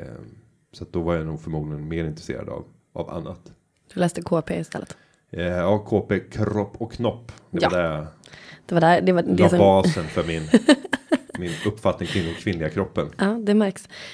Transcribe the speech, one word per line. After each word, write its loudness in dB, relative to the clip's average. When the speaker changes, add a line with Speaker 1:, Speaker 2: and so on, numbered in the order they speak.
Speaker 1:
så -16
att -12
då -2
var 0
jag -2
nog -8
förmodligen -6
mer -4
intresserad -8
av, -10
av -8
annat. -12
Speaker 2:
Du -4
läste 0
K 0
P -6
istället? -10
Speaker 1:
Eh, -6
ja, 2
K 0
P, 0
kropp -2
och -8
knopp. -4
Det -4
Speaker 2:
Ja. 4
Speaker 1:
var 0
där 0
Speaker 2:
Det -6
var 4
där, 6
det 4
var 4
det 2
Speaker 1:
la 8
Speaker 2:
som 4
Speaker 1:
basen 6
för -2
min, -2
Speaker 2:
<laughs> -4
Speaker 1:
min -4
uppfattning -2
kring -2
den -6
kvinnliga -2
kroppen. -2
Speaker 2:
Ja, 0
det 0
märks. 0